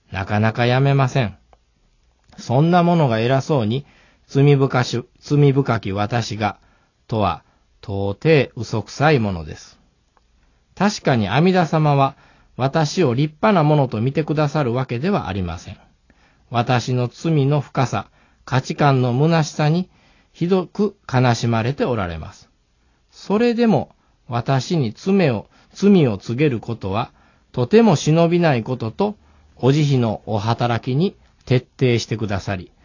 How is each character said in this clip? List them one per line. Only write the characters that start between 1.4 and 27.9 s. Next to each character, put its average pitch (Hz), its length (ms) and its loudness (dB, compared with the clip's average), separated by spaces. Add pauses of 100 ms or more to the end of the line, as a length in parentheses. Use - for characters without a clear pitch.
そ 120 240 -2
ん 165 100 2
な 175 120 4
も 175 140 2
の 156 120 2
が 113 100 0
偉 127 220 0
そ 139 220 0
う 104 40 -2
に、 123 200 -4 (420)
「罪 143 280 4
深 131 280 0
し、 120 180 -4 (180)
罪 143 340 2
深 131 260 0
き 98 120 -6
私 104 440 -4
が」 104 220 -4 (500)
と 117 100 -4
は、 92 260 -2 (400)
到 98 300 -6
底 151 400 2
嘘 113 300 -6
く - 60 -20
さ 143 200 0
い 147 80 4
も 107 140 -2
の 82 120 -8
で 82 120 -14
す。 - 240 -20 (960)
確 208 240 -2
か 135 160 0
に 104 120 0
阿 117 120 0
弥 185 120 4
陀 180 140 2
様 151 300 0
は、 135 180 0 (420)
私 151 460 -2
を 127 120 2
立 151 200 -2
派 220 180 0
な 170 120 4
も 151 100 4
の 139 140 2
と 107 120 -4
見 131 120 -2
て 160 100 -2
く 151 140 -4
だ 151 120 0
さ 151 140 -2
る 120 100 -2
わ 127 140 -4
け 120 140 -8
で 170 100 -4
は 175 160 -2
あ 92 60 -6
り 95 100 -4
ま 82 160 -8
せ - 140 -16
ん。 - 60 -18 (720)
私 123 460 -2
の 123 140 -2
罪 156 360 -2
の 143 160 0
深 131 260 -4
さ、 101 220 -8 (360)
価 127 180 -2
値 - 140 -8
観 135 260 2
の 127 100 0
虚 156 300 2
し 147 80 -4
さ 151 180 -2
に、 175 220 -2 (420)
ひ - 140 -4
ど 185 200 0
く 208 300 -4 (160)
悲 123 220 2
し 120 140 -2
ま 113 160 0
れ 131 100 -2
て 233 100 -4
お 127 120 -2
ら 95 100 -4
れ 82 120 -8
ま 80 140 -14
す。 - 180 -20 (600)
そ - 280 -4
れ 240 160 2
で 233 120 2
も、 156 300 0 (320)
私 131 480 -2
に 120 180 0
罪 190 360 2
を、 104 180 -4 (240)
罪 190 340 4
を 104 120 -2
告 120 200 -6
げ 151 100 2
る 117 120 -2
こ 113 160 -8
と 95 160 -8
は、 113 180 -4 (400)
と 123 160 -2
て 220 160 6
も 202 140 6